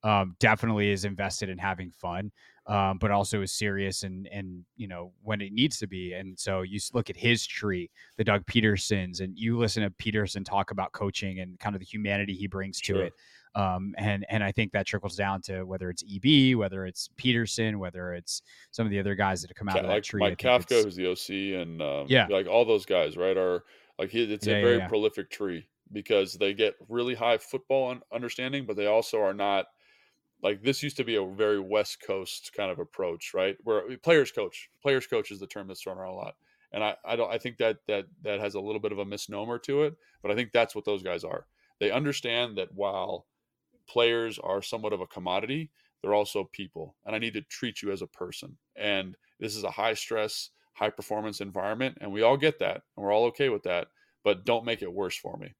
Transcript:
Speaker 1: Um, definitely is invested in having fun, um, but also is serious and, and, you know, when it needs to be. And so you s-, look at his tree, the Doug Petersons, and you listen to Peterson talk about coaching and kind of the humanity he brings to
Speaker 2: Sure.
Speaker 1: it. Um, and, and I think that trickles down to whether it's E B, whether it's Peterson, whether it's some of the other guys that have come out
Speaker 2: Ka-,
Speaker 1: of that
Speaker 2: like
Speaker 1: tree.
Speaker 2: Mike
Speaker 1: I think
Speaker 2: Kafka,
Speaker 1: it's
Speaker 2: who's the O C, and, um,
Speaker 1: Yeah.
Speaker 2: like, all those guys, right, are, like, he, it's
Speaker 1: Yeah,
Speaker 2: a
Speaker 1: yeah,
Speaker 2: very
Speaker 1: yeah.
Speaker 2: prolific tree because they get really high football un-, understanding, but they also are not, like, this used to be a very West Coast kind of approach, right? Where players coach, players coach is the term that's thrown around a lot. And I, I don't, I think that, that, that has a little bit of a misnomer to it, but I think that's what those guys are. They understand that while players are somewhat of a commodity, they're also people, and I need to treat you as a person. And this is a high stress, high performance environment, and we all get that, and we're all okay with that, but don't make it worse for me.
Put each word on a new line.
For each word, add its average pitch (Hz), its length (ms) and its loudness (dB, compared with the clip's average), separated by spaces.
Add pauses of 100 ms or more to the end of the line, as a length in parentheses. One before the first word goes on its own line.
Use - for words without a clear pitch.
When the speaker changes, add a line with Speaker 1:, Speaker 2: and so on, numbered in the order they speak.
Speaker 1:
Um, 98 360 4
definitely 107 520 4
is 98 140 0
invested 98 460 -4
in 92 80 -8
having 92 320 -4
fun, 92 420 -8 (340)
um, 98 300 2
but 101 140 0
also 101 320 2
is 92 100 -4
serious 98 500 -2
and, 95 260 -8
and, 92 360 -10 (100)
you 107 140 -10
know, 90 320 -12
when 104 220 -4
it 98 100 -8
needs 123 280 2
to 107 60 -6
be. 90 280 -8
And 92 240 -10
so 95 240 -2
you 95 140 -6
s-, - 180 -8
look 113 160 -2
at 95 80 -10
his 120 280 2
tree, 92 440 -4 (260)
the 107 80 2
Doug 101 220 4
Petersons, 98 760 2
and 95 180 -6
you 113 200 2
listen 110 240 2
to 101 80 2
Peterson 104 540 -2
talk 98 260 0
about 95 220 -4
coaching 95 480 -4
and 92 200 -10
kind 104 160 -4
of 92 40 -6
the 92 40 -14
humanity 101 480 0
he 95 140 -4
brings 95 340 -4
to - 140 -2
Speaker 2:
Sure. 95 80 4
Speaker 1:
it. 87 100 -2 (420)
Um, 95 440 0
and, 101 320 0
and 110 120 2
I 98 100 0
think 107 200 0
that 98 140 2
trickles 95 300 -4
down 98 260 0
to 92 220 -6
whether 92 260 -6
it's - 160 -8
E 101 140 -8
B, 131 340 8
whether 95 320 0
it's - 300 -8
Peterson, 113 640 0
whether 90 340 -6
it's - 260 -8 (300)
some 113 160 -2
of 104 60 0
the 101 80 2
other 98 160 0
guys 95 260 2
that 87 80 -14
have - 60 -20
come 101 120 -6
out 95 60 -2
Speaker 2:
Ka-, 92 60 4
Speaker 1:
of - 80 -2
that 92 40 2
Speaker 2:
like 104 120 2
Speaker 1:
tree. 104 160 -2
Speaker 2:
Mike 98 260 2
Speaker 1:
I 123 120 8
think - 40 2
Speaker 2:
Kafka, - 140 0
Speaker 1:
it's 110 80 8
Speaker 2:
who's 95 120 -6
the 90 120 0
O 90 60 2
C, 98 400 -4
and, 82 280 -6
um, 71 260 -2
Speaker 1:
Yeah. 123 220 6
Speaker 2:
like, 95 160 4
all 113 180 6
those 107 220 4
guys, 85 320 2
right, 92 180 2
are, 90 280 2 (340)
like, 92 120 -2
he, 113 120 0 (100)
it's 104 140 -4
Speaker 1:
Yeah, 104 80 4
Speaker 2:
a - 20 4
Speaker 1:
yeah, 104 80 4
Speaker 2:
very 120 140 6
Speaker 1:
yeah. 110 100 -4
Speaker 2:
prolific 107 420 0
tree 90 360 -6 (260)
because 98 420 2
they 98 200 0
get 107 220 2 (120)
really 120 280 -2
high 117 220 4
football 131 520 0
un-, 123 200 -10
understanding, 127 540 -6
but 104 120 -6
they 101 100 0
also 110 340 4
are 98 140 2
not, 101 320 0 (760)
like, 101 200 0
this 135 200 0
used 147 160 -6
to 131 60 -2
be 113 120 0
a 98 100 2
very 104 320 2
West 101 480 0
Coast - 500 -6
kind 98 140 -2
of 87 80 -6
approach, 85 560 -6
right? 95 300 0
Where 107 180 2 (160)
players 156 320 6
coach, - 400 -6 (100)
players 135 280 2
coach 110 240 0
is 98 80 -12
the 95 80 -12
term 98 180 -12
that's 95 160 -14
thrown 92 160 -8
around 92 140 -8
a - 20 -10
lot. - 220 -12 (360)
And 107 120 -2
I, 104 100 0 (100)
I 107 120 -2
don't, 113 140 0
I 117 80 -2
think 120 200 -8
that, 113 200 2 (100)
that, 101 180 -2 (160)
that 104 160 -2
has 104 160 -4
a 101 60 -2
little 104 200 -4
bit 104 120 -2
of 98 80 -6
a 101 40 -2
misnomer 104 540 -6
to 139 240 0
it, 151 140 -2 (260)
but 101 80 -2
I 104 60 2
think 117 160 -2
that's 117 220 4
what 104 100 -8
those 101 180 0
guys 87 220 -4
are. - 220 -8 (340)
They 101 100 2
understand 120 680 -2
that 92 160 -4
while 95 540 -4 (600)
players 117 520 2
are 95 240 -2
somewhat 107 300 -4
of 92 100 -2
a 90 40 -8
commodity, 104 640 -4 (280)
they're 101 140 2
also 104 380 0
people, 82 520 -12
and 107 100 -6
I 110 40 -2
need 113 160 -4
to 107 80 -4
treat - 400 -8
you 101 100 -4
as 95 80 -4
a 92 60 -8
person. - 500 -12 (200)
And 95 400 -2 (240)
this 107 160 -6
is 104 80 -8
a 98 60 -2
high 110 240 0
stress, - 560 -4 (220)
high 107 180 -2
performance 107 520 -6
environment, 104 580 -4
and 101 120 -8
we 104 100 0
all 127 160 6
get 151 220 2
that, 92 220 -2 (140)
and 101 80 -8
we're 101 80 4
all 110 140 6
okay 131 240 2
with 104 140 -2
that, 87 240 0 (360)
but 98 220 4
don't 117 180 2
make 117 160 -2
it 92 100 -6
worse 90 280 -4
for 90 180 -12
me. 92 240 -12